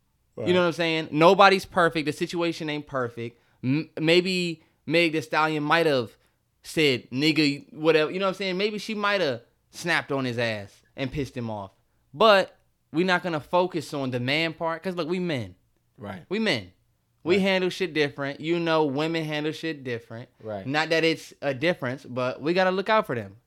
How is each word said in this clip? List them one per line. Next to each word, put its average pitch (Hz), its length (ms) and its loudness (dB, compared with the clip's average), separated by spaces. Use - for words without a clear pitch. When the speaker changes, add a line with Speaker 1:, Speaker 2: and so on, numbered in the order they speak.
Speaker 1:
Right. - 120 -4
Speaker 2:
You 180 60 4
know 185 60 6
what 175 80 4
I'm 165 40 2
saying? 160 380 -2
Nobody's 190 540 8
perfect. 165 420 0
The 151 60 0
situation 170 580 -4
ain't 147 160 -6
perfect. 117 520 -6
M-, 139 280 0
maybe 175 640 2
Meg 165 260 2
Thee 156 80 -2
Stallion 156 420 0
might 160 240 2
have 131 240 0
said, 139 480 0
"Nigga, 143 640 0
whatever." 156 360 2
You 180 80 -6
know 196 80 -2
what 190 40 0
I'm 180 60 -4
saying? 190 200 -4
Maybe 208 220 -2
she 220 160 -8
might 202 260 0
have 131 220 -2
snapped 160 400 -2
on 139 140 -2
his 120 140 -4
ass 107 340 -4
and 135 160 -6
pissed 139 240 -6
him 117 140 -6
off. 101 220 -10
But 196 420 4
we 160 120 0
not 180 180 2
gonna 165 180 -4
focus 175 520 -2
on 135 180 -4
the 123 100 -2
man 156 340 -2
part, 160 280 -6
'cause, 190 140 -6
look, 165 120 -4
we 185 100 -2
men. 131 360 -4
Speaker 1:
Right. 95 320 -12
Speaker 2:
We 196 80 -2
men. 135 340 -2
We 170 140 2
Speaker 1:
Right. 190 60 2
Speaker 2:
handle 185 280 2
shit 175 220 -6
different. 143 480 -2
You 170 180 -2
know, 160 280 2
women 156 380 -2
handle 151 280 -4
shit 156 320 -8
different. 117 460 -10
Speaker 1:
Right. 104 240 -8
Speaker 2:
Not 151 220 -2
that 160 160 2
it's 160 380 -2
a 143 100 -2
difference, 135 540 -4
but 127 340 -4
we 160 140 -2
gotta 185 160 2
look 190 180 -2
out 220 180 2
for 143 80 -4
them. 101 220 -8